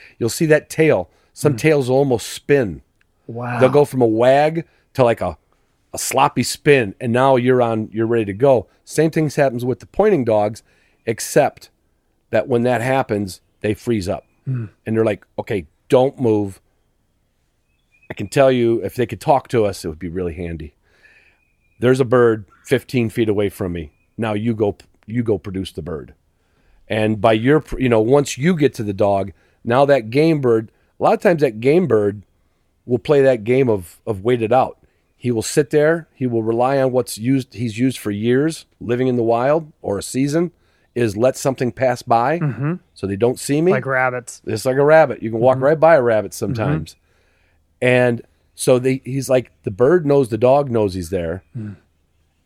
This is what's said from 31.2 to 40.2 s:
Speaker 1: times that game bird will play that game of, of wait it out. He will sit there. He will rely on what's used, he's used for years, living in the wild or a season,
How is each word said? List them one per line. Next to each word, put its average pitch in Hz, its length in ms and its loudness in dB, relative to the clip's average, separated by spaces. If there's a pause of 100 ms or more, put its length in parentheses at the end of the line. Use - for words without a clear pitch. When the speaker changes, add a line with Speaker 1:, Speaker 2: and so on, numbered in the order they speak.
Speaker 1:
times 170 200 2
that 113 200 0
game 156 260 2
bird 104 360 0 (640)
will 120 140 -2
play 143 240 2
that 127 220 2
game 127 260 2
of, 95 360 -4
of 101 160 -6
wait 120 200 0
it 107 100 0
out. 127 260 0 (380)
He 123 140 -4
will 110 120 -2
sit - 280 -2
there. 156 440 0
He 127 120 -6
will 113 160 -2
rely 123 360 0
on 131 140 0
what's 123 240 -2
used, 123 380 -2
he's 110 240 -6
used 127 180 0
for - 140 -8
years, 123 560 -2 (120)
living 123 300 -2
in 123 80 0
the 117 60 0
wild 135 580 0
or 101 160 -4
a 95 60 -8
season, 143 500 -4 (420)